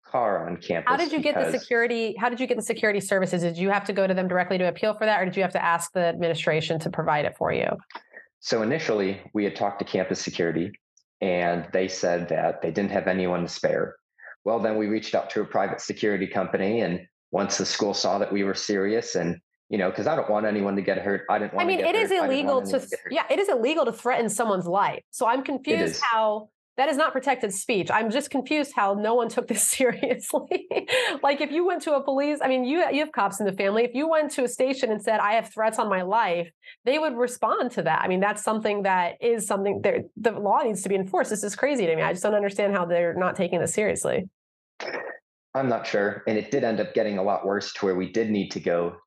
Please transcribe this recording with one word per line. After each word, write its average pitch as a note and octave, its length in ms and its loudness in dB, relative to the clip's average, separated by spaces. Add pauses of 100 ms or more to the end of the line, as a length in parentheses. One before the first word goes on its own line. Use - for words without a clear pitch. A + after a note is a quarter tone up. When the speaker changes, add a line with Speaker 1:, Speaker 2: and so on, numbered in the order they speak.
Speaker 1:
car G2+ 420 0
on F2 100 -6
campus E2+ 320 -2
Speaker 2:
How C4 80 4
did D#4+ 140 -2
you D#4 80 -2
get D4 160 0
the - 100 0
Speaker 1:
because B3 160 -2
Speaker 2:
security? A#3 560 0
How A3+ 120 0
did A#3+ 100 -4
you B3+ 80 -2
get B3 100 0
the G#3+ 60 -4
security A3 380 0
services? F#3 420 0
Did E3+ 140 -2
you F#3 120 0
have G3 160 2
to G#3 80 -2
go F#3+ 140 2
to F#3+ 60 2
them F#3 140 0
directly F#3 300 0
to F#3 100 0
appeal F#3+ 280 0
for G#3+ 100 -2
that, G#3+ 160 4
or F#3+ 40 0
did F#3 100 -4
you G3 80 2
have F3+ 80 0
to F3 120 -2
ask E3+ 280 0
the F#3 140 -2
administration E3 720 0
to E3+ 100 -4
provide D#3 360 0
it - 120 -6
for - 140 -2
you? - 160 0 (720)
Speaker 1:
So - 240 0
initially, G#2+ 580 0 (120)
we G#2+ 100 0
had G2 140 -2
talked G2+ 220 -2
to G2 60 -6
campus F#2 360 -2
security, E2+ 500 -2 (500)
and F2 520 0
they F#2+ 160 2
said F2 400 -2
that D#2+ 320 0
they E2+ 100 -2
didn't G2 200 0
have G2 160 0
anyone F#2 340 0
to E2+ 80 -4
spare. - 480 -2 (480)
Well, A2 140 0
then G#2+ 180 0
we G#2+ 100 0
reached G#2+ 260 -2
out - 180 0
to G#2+ 100 -2
a G2 40 -2
private - 360 -2
security G2+ 460 -2
company, G2 540 0
and F2 200 -2 (300)
once G2 260 0
the G2 80 0
school G2+ 280 0
saw G2 260 0
that G2+ 120 -2
we G2+ 120 0
were G2 120 0
serious, G#2 600 0
and, F2 220 0 (320)
you A2 80 0
know, F#2 140 2
'cause G#2 160 -2
I D#3 80 2
don't C3 140 0
want G#2+ 180 2
anyone G2+ 300 2
to G2 40 0
get F#2+ 180 2
hurt. G2 300 -2
I G#2+ 80 4
didn't G#2 160 -4
Speaker 2:
I - 40 -4
Speaker 1:
wanna F4 100 2
Speaker 2:
mean, F4+ 120 2
Speaker 1:
get D#4 100 2
Speaker 2:
it F#4 60 2
is A4 140 2
Speaker 1:
hurt. F#4+ 140 2
I C#4+ 40 0
didn't - 20 2
want - 20 2
Speaker 2:
illegal C#4 300 2
to G3+ 60 -4
Speaker 1:
anyone C4 120 0
to C4 60 -4
Speaker 2:
s-, - 40 -16
Speaker 1:
get - 120 -6
hurt. - 120 -10
Speaker 2:
yeah, D#4+ 160 0
it C#4+ 100 2
is G4+ 100 2
illegal C#4+ 360 2
to A#3 60 0
threaten A#3 380 0
someone's G3 360 0
life. F3 460 0
So - 160 -2
I'm B3 140 2
Speaker 1:
It C4+ 40 -6
Speaker 2:
confused C4 360 0 (160)
Speaker 1:
is. - 40 -6
Speaker 2:
how, A3 480 0 (280)
that C4+ 100 4
is D#4 80 2
not C#4+ 160 2
protected C4 420 0
speech. F#3 380 0
I'm A3 180 2
just C4+ 220 -2
confused C#4+ 420 0
how G3+ 200 2
no G#3+ 200 0
one A#3 140 4
took A3+ 220 -4
this A3+ 180 0
<laughs> - 100 -2
seriously. C4+ 880 0 (560)
Like, C#4+ 200 2
if D4 100 -4
you E4+ 140 0
went F4 180 0
to D#4 120 0
a C4+ 60 2
police, C#4+ 400 0
I - 60 2
mean, C4 160 2
you, C#4+ 160 0 (100)
you C#4+ 120 0
have D#4 100 -4
cops G3+ 300 0
in G#3+ 40 0
the G3 60 0
family. G3+ 320 2
If A#3+ 100 -2
you C#4+ 140 -2
went D#4 240 2
to C4+ 140 0
a - 20 2
station C4 420 0
and G#3 140 -2
said, G#3+ 160 2
"I G#3 140 2
have A3 200 0
threats A3 240 0
on A3 120 2
my F#3 140 0
life," F3+ 460 0 (360)
they C4 120 4
would D#4 200 0
respond A#3+ 540 0
to F#3+ 120 -2
that. D#3+ 180 2
I - 60 0
mean, F#3 140 2
that's G#3 200 0
something G#3+ 420 0
that F#3 380 2
is A#3 240 2
something G3+ 360 0
there, G3 220 2 (120)
the A3 160 0
law G#3 300 2
needs G#3+ 220 0
to F#3+ 60 -4
be G3+ 60 2
enforced. G3 360 0
This G#3 120 -4
is G3+ 120 -6
crazy C4 300 2
to E3 120 4
me. D#3+ 40 0
I D#3+ 120 2
just F3+ 100 -4
don't G#3+ 100 2
understand G3+ 440 2
how F3+ 80 -2
they're F3 280 2
not F3+ 220 0
taking F3+ 240 0
this - 140 0
seriously. F#3 560 0 (1300)
Speaker 1:
I'm C3+ 120 0
not A#2 200 0
sure. G2+ 400 0
And A2 100 2
it G#2 140 -4
did C3+ 120 2
end A2 160 2
up G#2 140 -4
getting G#2+ 240 0
a F#2+ 60 0
lot G2 220 0
worse G2 280 -2
to - 120 -4
where F#2 100 2
we F2+ 160 -2
did A2+ 180 0
need G2+ 220 0
to F#2+ 80 -6
go F2 360 0 (120)